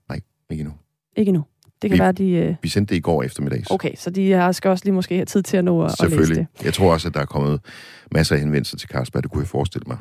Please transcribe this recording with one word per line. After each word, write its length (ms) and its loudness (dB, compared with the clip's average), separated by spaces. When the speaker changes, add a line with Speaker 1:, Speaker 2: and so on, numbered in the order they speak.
Speaker 1:
Nej, 120 -6
ikke 100 -6
endnu. 140 -8
Speaker 2:
Ikke 120 2
endnu? 160 2
Det 80 -2
kan 60 -2
Speaker 1:
Vi, 20 -4
Speaker 2:
være, 140 2
de... 180 0
Øh 320 0
Speaker 1:
vi 60 -4
sendte 260 -2
det 40 0
i 20 0
går 220 0
eftermiddag. 480 -4
Speaker 2:
Okay, 260 -2
så 140 -8
de 220 2
har, 200 4
skal 180 0
også 140 0
lige 100 2
måske 200 0
have 100 0
tid 180 0
til 140 0
at 80 4
nå 180 4
at, 20 2
at 60 0
læse 60 -4
Speaker 1:
Selvfølgelig. 360 2
Speaker 2:
det. 60 -10
Speaker 1:
Jeg 100 0
tror 180 4
også, 160 0
at 60 -6
der 60 -2
er 60 -2
kommet 340 0
masser 220 4
af 60 2
henvendelser 360 -2
til 120 -14
Carlsberg. 340 -4
Det 80 -6
kunne 120 -2
jeg 60 -4
forestille 380 -4
mig. 140 -8